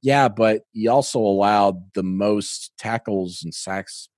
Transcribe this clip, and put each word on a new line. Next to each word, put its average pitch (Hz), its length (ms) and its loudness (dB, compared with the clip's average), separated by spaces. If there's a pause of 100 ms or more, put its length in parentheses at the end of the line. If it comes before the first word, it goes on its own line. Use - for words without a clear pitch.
Yeah, 135 280 4
but 110 340 2 (100)
you 113 180 0
also 135 280 2
allowed 101 720 2
the 95 100 -4
most 98 720 -2
tackles 98 680 -6
and 82 100 -10
sacks - 640 -10